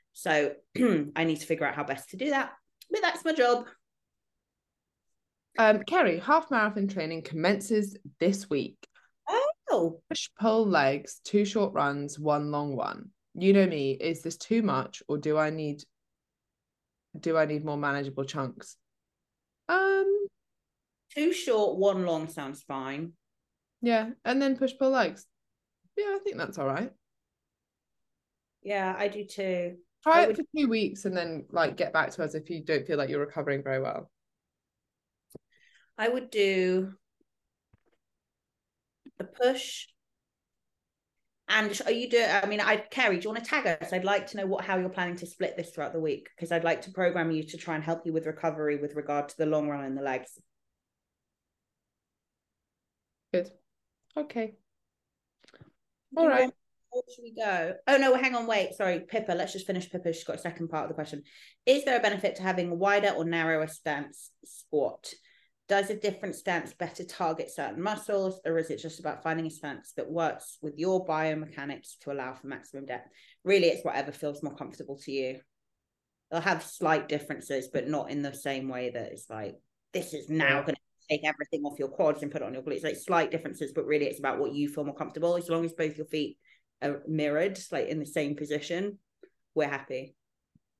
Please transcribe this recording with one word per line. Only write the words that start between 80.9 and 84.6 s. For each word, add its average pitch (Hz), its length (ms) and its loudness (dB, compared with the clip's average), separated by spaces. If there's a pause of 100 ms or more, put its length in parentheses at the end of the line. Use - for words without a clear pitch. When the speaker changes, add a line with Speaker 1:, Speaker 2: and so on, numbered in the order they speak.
Speaker 1:
take 151 160 0
everything 147 400 -4
off 147 140 -8
your 135 100 -2
quads 151 340 2
and 147 80 -6
put 147 120 -4
it - 20 -6
on 110 80 -6
your 131 100 -8
glutes." 143 220 -4
Like, 151 120 -4
slight 170 340 2
differences, 160 420 -6
but 156 140 -2
really 147 220 2
it's - 100 -6
about 131 220 0
what 139 120 -2
you 147 160 -2